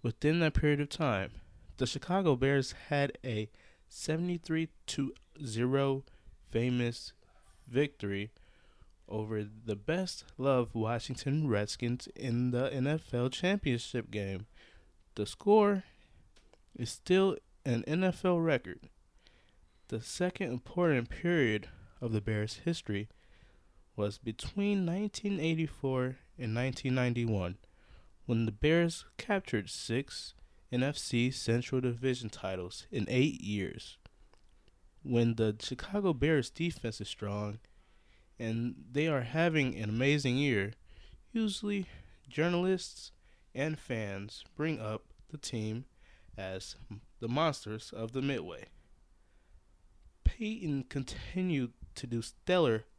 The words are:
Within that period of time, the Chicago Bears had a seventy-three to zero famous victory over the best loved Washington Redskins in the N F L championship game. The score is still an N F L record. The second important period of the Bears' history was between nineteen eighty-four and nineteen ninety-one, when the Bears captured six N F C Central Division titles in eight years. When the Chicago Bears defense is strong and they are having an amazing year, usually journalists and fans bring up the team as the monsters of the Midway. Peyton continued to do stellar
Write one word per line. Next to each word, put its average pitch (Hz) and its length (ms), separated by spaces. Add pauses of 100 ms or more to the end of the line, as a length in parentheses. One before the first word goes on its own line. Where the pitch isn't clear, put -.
Within 151 380
that 156 140
period 147 260
of 143 80
time, 107 420 (460)
the - 100
Chicago 175 480
Bears 135 400 (140)
had 143 360
a 107 240 (400)
seventy-three 165 800 (200)
to - 260 (300)
zero 135 580 (480)
famous 120 640 (560)
victory 113 640 (760)
over 107 360
the 110 320
best 175 480 (120)
loved 127 380
Washington 123 720
Redskins 117 720
in 123 340
the 123 220
N 135 160
F 156 260
L 123 140
championship 127 840
game. 98 360 (680)
The 104 120
score 202 580 (920)
is 113 140
still 190 460 (280)
an 120 220
N 170 180
F 180 200
L 180 140
record. 151 500 (1000)
The 117 120
second 180 500
important 127 580
period 135 600 (320)
of 117 100
the 110 100
Bears' 107 440
history 110 440 (880)
was 101 240
between 202 680
nineteen 196 540
eighty-four 139 800 (200)
and 113 160
nineteen 127 440
ninety-one, 113 600 (680)
when 117 200
the 113 60
Bears 165 540 (140)
captured 185 520
six - 640 (380)
N 123 100
F 143 160
C 120 320
Central 123 500
Division 123 480
titles 92 600
in 123 180
eight 127 320
years. - 580 (1080)
When 117 320
the 110 260
Chicago 190 500
Bears 143 380
defense 160 500
is 104 80
strong 104 520 (800)
and 113 360 (180)
they 147 140
are 143 160
having 147 540
an 107 120
amazing 131 480
year, 110 380 (580)
usually 208 540 (420)
journalists 175 840 (420)
and 151 240
fans 104 640 (100)
bring 156 240
up 110 260 (260)
the 151 80
team 110 480 (500)
as 95 400 (440)
the 117 80
monsters 127 680
of 113 160
the 131 80
Midway. 98 440 (1600)
Peyton 180 680
continued 143 840 (220)
to - 120
do 117 140
stellar 131 640 (140)